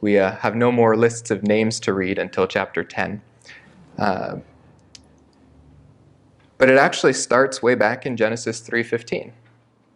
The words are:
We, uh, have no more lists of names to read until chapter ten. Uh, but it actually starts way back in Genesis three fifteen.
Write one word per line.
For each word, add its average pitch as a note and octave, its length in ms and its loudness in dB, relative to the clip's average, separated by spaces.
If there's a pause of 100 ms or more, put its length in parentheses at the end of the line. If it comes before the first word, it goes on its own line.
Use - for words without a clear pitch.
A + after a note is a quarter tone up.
We, G#2 180 2
uh, F#2+ 160 0
have G#2+ 200 -4
no A#2+ 160 2
more A#2 240 4
lists A#2 360 0
of G2 100 -4
names A2 380 0
to - 140 -2
read F#2+ 260 -2
until F#2 260 -2
chapter F#2+ 380 -4
ten. G2 400 -6 (720)
Uh, G2+ 380 -4 (2250)
but C3 100 6
it C3 80 8
actually D3 360 4
starts - 500 0
way B2 100 4
back A2+ 320 0
in C3 120 -6
Genesis A2+ 420 -4
three A#2 240 -4
fifteen. - 500 -8 (640)